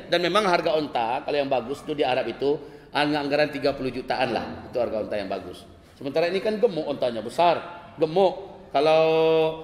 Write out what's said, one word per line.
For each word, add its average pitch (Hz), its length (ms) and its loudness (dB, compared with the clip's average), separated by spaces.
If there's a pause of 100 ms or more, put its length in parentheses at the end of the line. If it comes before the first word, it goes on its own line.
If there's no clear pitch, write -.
(100)
Dan 175 160 2
memang 190 160 2
harga 170 320 2
onta, 131 480 0
kalau 147 160 0
yang 139 80 0
bagus 131 400 -2
itu 151 80 -6
di 147 80 -2
Arab 131 240 2
itu, 135 320 0 (320)
anggaran 143 640 0
tiga 135 240 -2
puluh 131 160 -4
jutaan 123 400 -2
lah. - 320 -6
Itu 123 160 -2
harga 107 240 -2
onta 110 80 -4
yang 98 160 -4
bagus. 90 320 -8 (320)
Sementara 143 320 -2
ini 185 160 -2
kan 214 160 -2
gemuk 190 240 0
ontanya, 127 400 -2
besar. 156 400 2 (320)
Gemuk. 165 560 2 (200)
Kalau 156 320 4 (600)